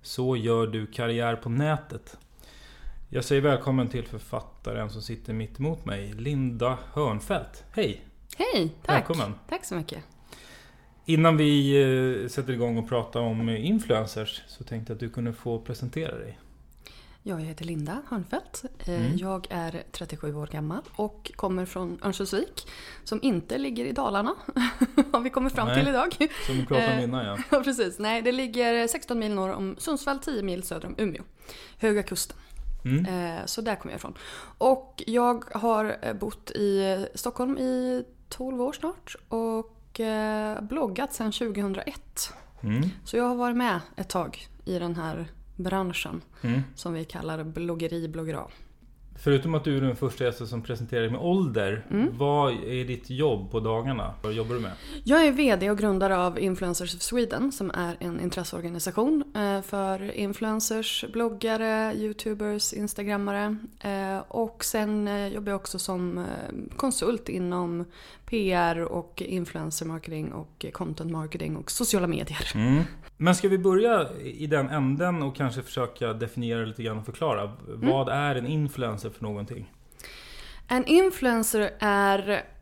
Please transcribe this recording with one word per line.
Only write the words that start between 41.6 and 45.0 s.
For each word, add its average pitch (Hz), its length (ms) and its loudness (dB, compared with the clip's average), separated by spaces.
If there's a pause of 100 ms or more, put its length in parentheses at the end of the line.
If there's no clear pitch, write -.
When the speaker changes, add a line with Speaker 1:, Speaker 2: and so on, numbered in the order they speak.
Speaker 1:
Mm. 113 220 2 (220)
Speaker 2:
Så - 120 -4
jag 240 80 4
har 247 100 2
varit 240 220 0
med 226 240 2 (160)
ett 185 120 -6
tag - 400 -4 (160)
i 180 140 -2
den 170 180 -2
här 160 300 -6 (300)